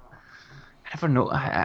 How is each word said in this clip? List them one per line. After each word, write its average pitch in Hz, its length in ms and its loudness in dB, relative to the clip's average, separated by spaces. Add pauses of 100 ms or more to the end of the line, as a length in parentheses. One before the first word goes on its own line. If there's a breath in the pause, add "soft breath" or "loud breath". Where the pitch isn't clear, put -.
(120)
I - 840 -20
never 165 140 -4
know. 131 220 4
I, - 340 -2